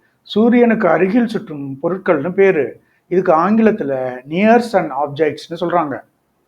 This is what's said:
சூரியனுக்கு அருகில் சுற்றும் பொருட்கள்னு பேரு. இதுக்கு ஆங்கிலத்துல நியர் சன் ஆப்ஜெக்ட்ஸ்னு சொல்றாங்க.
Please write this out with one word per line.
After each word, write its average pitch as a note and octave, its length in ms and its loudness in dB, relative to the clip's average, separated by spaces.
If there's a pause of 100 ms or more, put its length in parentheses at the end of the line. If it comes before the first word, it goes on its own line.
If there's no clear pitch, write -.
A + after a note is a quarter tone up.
(300)
சூரியனுக்கு A3+ 580 2
அருகில் F#3+ 460 2
சுற்றும் D3+ 320 -10 (160)
பொருட்கள்னு E3+ 500 -2
பேரு. F3+ 320 2 (460)
இதுக்கு F3+ 220 2
ஆங்கிலத்துல G3 600 2 (360)
நியர் A3 440 4
சன் E3+ 200 0
ஆப்ஜெக்ட்ஸ்னு D3 680 -4
சொல்றாங்க. E3 320 -2 (540)